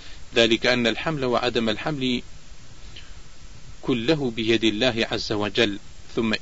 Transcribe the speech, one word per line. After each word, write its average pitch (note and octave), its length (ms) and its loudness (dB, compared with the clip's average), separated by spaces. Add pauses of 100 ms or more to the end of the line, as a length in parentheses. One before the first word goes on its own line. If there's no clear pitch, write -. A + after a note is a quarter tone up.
(340)
ذلك A#2 320 6
أن B2 200 4
الحمل C3 380 0
وعدم A#2 440 2
الحمل B2+ 540 -2 (1600)
كله C3 480 2
بيد A2 340 2
الله A2 460 2
عز A#2 220 -2
وجل، G#2 460 2 (380)
ثم A2+ 260 2